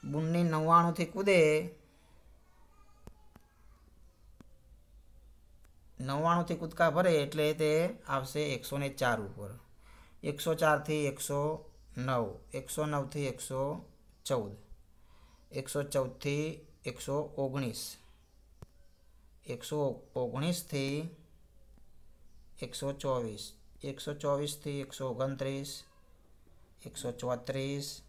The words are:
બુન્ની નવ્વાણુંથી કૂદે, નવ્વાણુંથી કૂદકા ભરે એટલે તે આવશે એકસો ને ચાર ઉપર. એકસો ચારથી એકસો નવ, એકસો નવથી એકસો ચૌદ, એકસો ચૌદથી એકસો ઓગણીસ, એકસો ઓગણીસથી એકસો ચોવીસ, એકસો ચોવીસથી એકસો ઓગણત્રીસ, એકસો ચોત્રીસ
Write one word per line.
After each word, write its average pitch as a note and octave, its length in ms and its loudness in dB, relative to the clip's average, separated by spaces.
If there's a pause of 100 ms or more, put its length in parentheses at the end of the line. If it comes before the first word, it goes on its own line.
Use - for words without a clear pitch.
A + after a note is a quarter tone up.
(120)
બુન્ની E3 400 2
નવ્વાણુંથી E3+ 600 6
કૂદે, G3 240 6 (4000)
નવ્વાણુંથી E3 540 2
કૂદકા E3 340 4
ભરે F3+ 160 6 (120)
એટલે D3+ 220 2 (160)
તે D3+ 80 4 (440)
આવશે C3+ 280 -2 (140)
એકસો - 220 -8
ને C#3+ 100 -2 (120)
ચાર A#2+ 260 4
ઉપર. G2+ 240 -10 (800)
એકસો D3 240 -2
ચારથી D3+ 480 4 (100)
એકસો C#3+ 280 -2 (680)
નવ, B2+ 180 2 (340)
એકસો C#3+ 240 -4 (100)
નવથી C#3+ 400 -2
એકસો C3 300 -4 (680)
ચૌદ, A2 240 0 (1080)
એકસો C#3 200 -4 (120)
ચૌદથી C#3+ 520 0 (460)
એકસો C#3 260 -4 (280)
ઓગણીસ, C3 380 -4 (1700)
એકસો D3 260 -4 (420)
ઓગણીસથી C#3 720 -2 (1700)
એકસો - 240 -8 (140)
ચોવીસ, A#2+ 420 -2 (460)
એકસો C#3+ 200 -8 (120)
ચોવીસથી C#3+ 600 -2
એકસો - 280 -10
ઓગણત્રીસ, C3+ 580 -4 (1200)
એકસો - 200 -6 (120)
ચોત્રીસ C3+ 680 -2 (220)